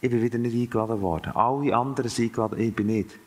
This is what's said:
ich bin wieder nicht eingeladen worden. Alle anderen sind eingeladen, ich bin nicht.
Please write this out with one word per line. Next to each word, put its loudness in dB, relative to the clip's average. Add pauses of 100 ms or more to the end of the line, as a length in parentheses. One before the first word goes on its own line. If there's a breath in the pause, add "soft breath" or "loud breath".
ich 2
bin 2
wieder 2
nicht 0
eingeladen 0
worden. 0
Alle 0
anderen 0
sind 0
eingeladen, -2
ich 0
bin 0
nicht. 0 (180)